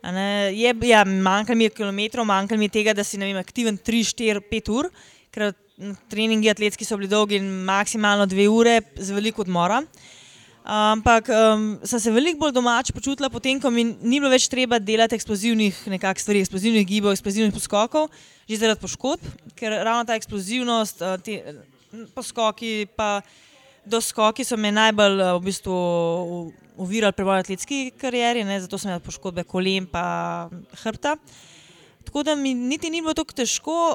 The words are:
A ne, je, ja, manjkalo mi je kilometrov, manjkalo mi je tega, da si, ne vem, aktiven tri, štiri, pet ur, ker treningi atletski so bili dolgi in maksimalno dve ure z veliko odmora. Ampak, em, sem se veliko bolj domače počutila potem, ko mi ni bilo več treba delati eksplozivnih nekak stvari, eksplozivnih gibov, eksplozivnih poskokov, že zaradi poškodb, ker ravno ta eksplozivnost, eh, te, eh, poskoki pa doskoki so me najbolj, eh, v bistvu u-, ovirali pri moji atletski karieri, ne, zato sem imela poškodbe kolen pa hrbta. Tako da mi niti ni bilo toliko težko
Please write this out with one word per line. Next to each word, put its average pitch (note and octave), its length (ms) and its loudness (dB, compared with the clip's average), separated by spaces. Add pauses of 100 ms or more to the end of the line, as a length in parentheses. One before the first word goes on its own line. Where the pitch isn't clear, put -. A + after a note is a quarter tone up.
A F3 100 -8
ne, G3+ 420 -2
je, A#3 200 2 (120)
ja, A3 180 8
manjkalo F#3+ 520 2
mi A3+ 80 6
je G#3 60 2
kilometrov, G#3+ 560 -4
manjkalo G3+ 320 0
mi G#3 100 2
je - 80 -2
tega, G#3+ 180 2
da G3+ 100 -2
si, G3+ 140 -8
ne G3 80 -4
vem, G3 120 -4
aktiven A3 400 -4
tri, A3+ 260 0
štiri, G#3+ 460 -2
pet A3 180 -4
ur, C#4 220 0 (440)
ker G#3 200 -2 (560)
treningi A3 400 2
atletski G#3 340 -2
so G#3+ 120 -4
bili G3 140 -6
dolgi G#3 280 2
in G3 100 -4 (160)
maksimalno G3+ 640 2
dve G3 220 4
ure A3+ 320 6 (160)
z G3 180 -8
veliko A3 280 -2
odmora. F#3 400 0 (840)
Ampak, G#3+ 640 4
em, G#3+ 520 4
sem A#3+ 160 -2
se A3 120 0
veliko D4 300 2
bolj D4 100 0
domače A#3+ 400 0
počutila C4+ 400 -4
potem, C4 280 -2
ko C4 100 0
mi A#3 140 2
ni A#3 340 0
bilo C#4+ 100 2
več B3+ 240 4
treba B3 260 0
delati A3 380 2
eksplozivnih G#3+ 760 -2
nekak F#3+ 260 -4
stvari, G#3 240 2
eksplozivnih G#3 420 2
gibov, G3+ 300 2
eksplozivnih G#3 380 0
poskokov, A#3 560 0 (380)
že A3 120 -6
zaradi A3 220 2
poškodb, C4+ 420 -6 (320)
ker A3 160 -6
ravno A3+ 320 -2
ta A3+ 140 -2
eksplozivnost, G#3+ 840 -4
eh, F#3 220 -4
te, A3 160 -8
eh, D3 640 -18 (100)
poskoki A3 720 -4 (100)
pa G#3 260 -2 (640)
doskoki A3 580 0
so A#3 120 -2
me G#3+ 140 0
najbolj, G#3 520 4
eh, F3+ 160 2
v F3+ 80 -6
bistvu F#3+ 260 -4
u-, F3 800 -2 (240)
ovirali G3 400 0
pri G3 80 -2
moji F#3+ 220 2
atletski G3 320 -6 (180)
karieri, A#3+ 480 0
ne, G3 160 -4
zato F#3 180 -8
sem G3+ 120 -6
imela F3 100 -6
poškodbe F3 480 -8
kolen F#3+ 380 0
pa E3+ 640 -6 (320)
hrbta. C#4+ 340 -4 (880)
Tako - 180 -4
da D4+ 140 0
mi C4+ 180 -2
niti C4+ 360 -4
ni E4 100 -4
bilo D#4 140 -2
toliko D#4+ 200 -6
težko D4 440 -2 (160)